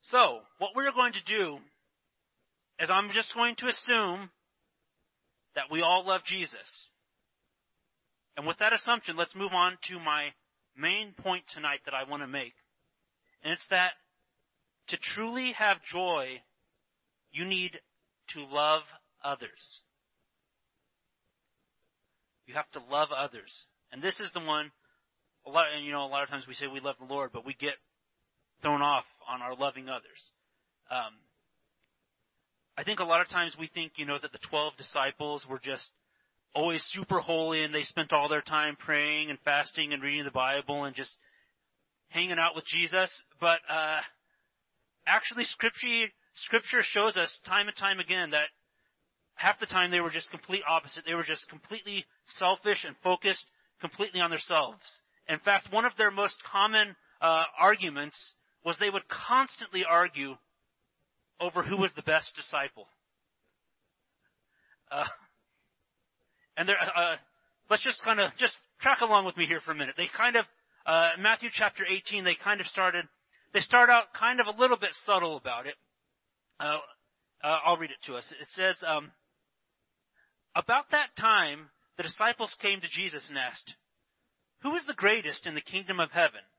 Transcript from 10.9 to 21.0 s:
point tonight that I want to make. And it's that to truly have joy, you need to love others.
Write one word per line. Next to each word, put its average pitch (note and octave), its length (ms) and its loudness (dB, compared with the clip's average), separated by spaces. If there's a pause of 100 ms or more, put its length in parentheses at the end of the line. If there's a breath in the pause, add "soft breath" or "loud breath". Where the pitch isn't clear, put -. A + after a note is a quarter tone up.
point F3+ 300 -4
tonight D3 320 -4
that C3+ 80 -8
I C3+ 160 -4
want D3 140 -8
to C3+ 40 -10
make. B2+ 260 -8 (880)
And D#3 120 -4
it's - 160 -10
that F3+ 240 2 (960)
to F3 80 -6 (180)
truly A#3 380 -4
have G#3 240 2 (140)
joy, D3+ 500 -2 (880)
you D#3 140 -8
need F#3 260 -4 (640)
to D3+ 80 -12
love D3 420 2 (400)
others. - 580 -10 (2750)